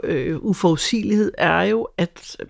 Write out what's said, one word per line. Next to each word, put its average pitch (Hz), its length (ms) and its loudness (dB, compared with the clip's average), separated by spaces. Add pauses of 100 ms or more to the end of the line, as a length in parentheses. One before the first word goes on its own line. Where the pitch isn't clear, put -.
øh, 156 380 -2
uforudsigelighed, 208 960 2
er 165 240 2
jo, 220 260 0 (100)
at - 380 -4 (140)